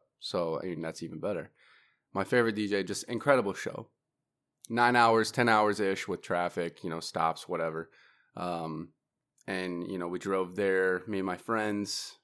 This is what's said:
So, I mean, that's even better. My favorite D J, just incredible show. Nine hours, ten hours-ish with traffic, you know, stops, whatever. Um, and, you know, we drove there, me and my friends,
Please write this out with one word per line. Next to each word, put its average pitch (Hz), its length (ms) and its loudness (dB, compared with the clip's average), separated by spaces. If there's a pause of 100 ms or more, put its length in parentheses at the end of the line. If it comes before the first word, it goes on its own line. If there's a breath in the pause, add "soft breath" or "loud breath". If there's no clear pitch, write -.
(200)
So, 82 420 -2
I - 40 -8
mean, 85 160 -6
that's 80 200 -8
even 82 180 -10
better. 90 320 -6 (640 soft breath)
My 95 120 -2
favorite 113 300 2
D 107 120 -2
J, 98 160 0
just 98 220 -6
incredible 117 480 2
show. - 360 -10 (800)
Nine 120 280 4
hours, 113 340 6
ten 120 180 4
hours-ish 104 580 4
with 90 140 -4
traffic, 87 640 -4
you 90 60 -6
know, 82 100 -6
stops, 82 480 0
whatever. 82 420 -2 (460 soft breath)
Um, 85 580 -6 (540)
and, 92 420 -4
you 95 80 -6
know, 87 100 -4
we 90 120 -6
drove 95 360 -2
there, 95 520 2
me 101 120 -2
and 95 60 -2
my 90 120 -2
friends, 107 880 -4